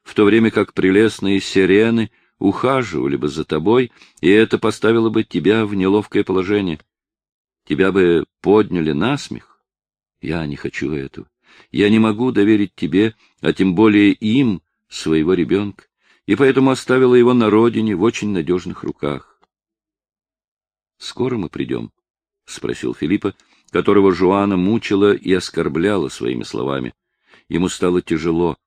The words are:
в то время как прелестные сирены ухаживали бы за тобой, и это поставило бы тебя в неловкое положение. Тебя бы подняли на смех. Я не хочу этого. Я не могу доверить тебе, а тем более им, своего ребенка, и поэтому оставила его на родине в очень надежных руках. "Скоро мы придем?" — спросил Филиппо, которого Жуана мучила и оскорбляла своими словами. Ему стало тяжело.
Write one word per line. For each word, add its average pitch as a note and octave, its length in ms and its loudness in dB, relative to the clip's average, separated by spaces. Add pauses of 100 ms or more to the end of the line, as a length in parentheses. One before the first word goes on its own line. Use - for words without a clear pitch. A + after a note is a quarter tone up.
в - 140 -18
то G#2+ 100 4
время A2 240 4
как - 240 -2
прелестные G2 640 0
сирены G#2+ 720 2 (280)
ухаживали F#2+ 760 -2
бы C2+ 120 -4
за D2 180 -6
тобой, G#2 460 0 (300)
и E2+ 80 2
это G#2+ 280 4
поставило A2+ 520 0
бы A2 140 0
тебя G#2 420 0
в G2+ 100 -8
неловкое G2 480 0
положение. F#2+ 560 -2 (840)
Тебя F2 260 -2
бы F2 340 2 (160)
подняли F2+ 500 0
на G#2+ 260 -2
смех. - 420 -16 (600)
Я D#2+ 280 -8
не D2 80 -10
хочу D2 360 -10
этого. C#2 380 -12 (420)
Я G2+ 180 2
не A2 100 4
могу A2 320 0
доверить G2+ 440 2
тебе, F#2+ 400 -2 (260)
а D#2+ 120 0
тем F#2+ 220 0
более G#2 360 4
им, G#2+ 500 -2 (280)
своего D#2+ 440 0
ребенка, F#2+ 520 -2 (400)
и G#2 100 0
поэтому C3+ 360 2
оставила B2+ 440 2
его B2 180 6
на A#2 160 2
родине A2 460 2
в E2+ 80 0
очень A2 260 -2
надежных F2+ 540 -4
руках. - 560 -10 (1600)
"Скоро B2 400 -6
мы E2+ 120 -6
придем?" — A#1+ 420 -8 (540)
спросил - 480 -8
Филиппо, F#2+ 400 -4 (380)
которого G2 420 4
Жуана F#2+ 420 2
мучила G2+ 580 2
и - 200 -2
оскорбляла E2 760 -2
своими A#1+ 340 -6
словами. B1+ 500 -6 (560)
Ему E2+ 200 -2
стало F2+ 320 0
тяжело. E2 640 -2